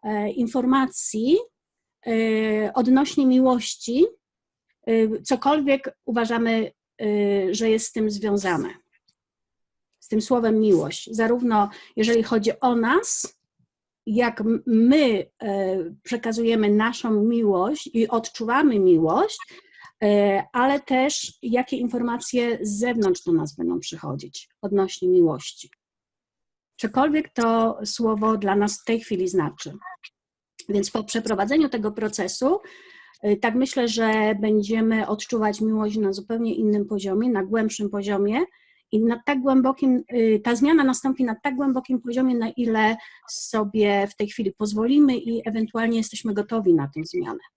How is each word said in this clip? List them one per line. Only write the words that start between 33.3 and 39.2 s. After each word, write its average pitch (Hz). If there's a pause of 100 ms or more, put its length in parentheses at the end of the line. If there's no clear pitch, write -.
tak 226
myślę, 254
że 220
będziemy 220
odczuwać 214
miłość 214
na 196
zupełnie 226
innym 208
poziomie, 202
na 196
głębszym 214
poziomie 202 (520)
i 220
na 233